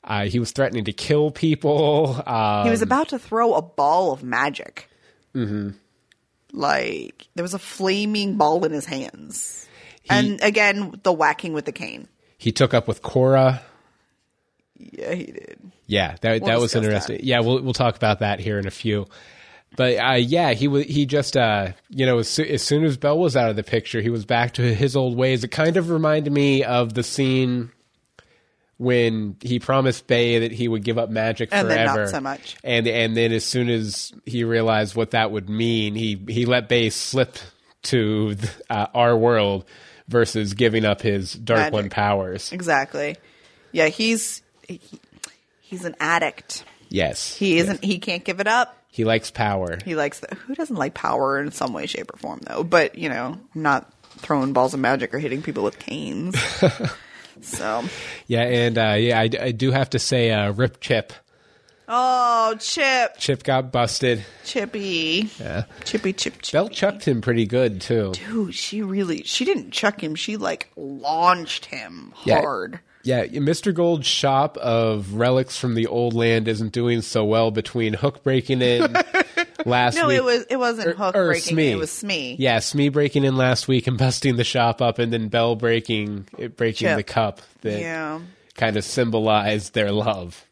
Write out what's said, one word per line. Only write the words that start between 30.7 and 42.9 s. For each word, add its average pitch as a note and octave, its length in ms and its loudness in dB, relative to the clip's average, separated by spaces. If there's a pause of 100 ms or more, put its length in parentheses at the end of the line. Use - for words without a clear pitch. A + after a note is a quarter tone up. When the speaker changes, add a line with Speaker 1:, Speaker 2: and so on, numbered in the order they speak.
Speaker 1:
give A2+ 140 0
up A#2 120 -2
magic A2 440 -2
Speaker 2:
And F#3+ 160 2
then A2+ 160 2
not C3+ 100 2
Speaker 1:
forever. G2+ 160 -2
Speaker 2:
so D3 80 -4
much. C3+ 440 -10
Speaker 1:
And, A#2 240 0
and A2+ 280 0
then A2+ 160 2
as A2+ 140 -2
soon A#2+ 240 -2
as A2 420 -4 (140)
he A#2 180 -4
realized A2+ 520 2
what A2+ 160 0
that A2+ 200 2
would G2+ 180 -6
mean, A2 460 0
he, G#2+ 320 -4
he A#2 180 0
let A#2+ 220 2
Bay A#2 220 2
slip - 480 -2 (460)
to G#2+ 520 0
th-, G2+ 140 -6 (200)
uh, G#2+ 240 -2
our A#2+ 240 6
world G#2+ 460 2 (460)
versus A2 440 2
giving A2 320 4
up G2+ 160 2
his G2+ 320 -2
Dark A2+ 260 0
Speaker 2:
Magic. D3+ 140 2
Speaker 1:
One G2+ 160 -2
powers. G2+ 640 -2
Speaker 2:
Exactly. D3 640 -2 (560)